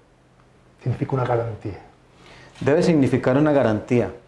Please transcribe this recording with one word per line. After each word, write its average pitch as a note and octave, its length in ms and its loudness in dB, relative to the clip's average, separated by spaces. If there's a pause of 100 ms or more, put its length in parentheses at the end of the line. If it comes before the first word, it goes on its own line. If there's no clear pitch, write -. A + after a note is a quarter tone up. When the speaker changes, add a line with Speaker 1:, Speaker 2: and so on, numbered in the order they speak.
(800)
Speaker 1:
significa B2+ 300 -6
una C3 140 -2
garantía? A2+ 520 -6 (840)
Speaker 2:
Debe D3 220 2
significar C3+ 520 2
una D3+ 160 2
garantía, A2+ 600 0 (140)